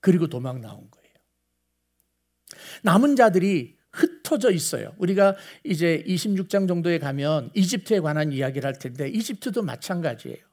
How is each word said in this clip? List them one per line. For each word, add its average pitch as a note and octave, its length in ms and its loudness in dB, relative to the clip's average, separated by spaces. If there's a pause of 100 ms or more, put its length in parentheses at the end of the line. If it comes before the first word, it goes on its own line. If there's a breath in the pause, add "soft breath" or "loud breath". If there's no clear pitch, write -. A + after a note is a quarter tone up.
그리고 F3 260 4
도망 B2+ 340 -8
나온 G#2+ 300 -18
거예요. - 180 -20 (1700 loud breath)
남은 A#3 320 4
자들이 F#3+ 640 2 (140)
흩어져 - 580 0
있어요. C3+ 480 -4
우리가 G3 380 2 (280 loud breath)
이제 E3 420 0
이십육 F#3 420 -2
장 G3 180 0
정도에 F3 320 0
가면 C#3+ 560 -2
이집트에 G3 460 0
관한 D3+ 320 -2
이야기를 C3+ 340 -4
할 C3+ 120 -4
텐데 B2+ 300 -8
이집트도 A3 540 -4
마찬가지예요. D#3 760 -8 (140)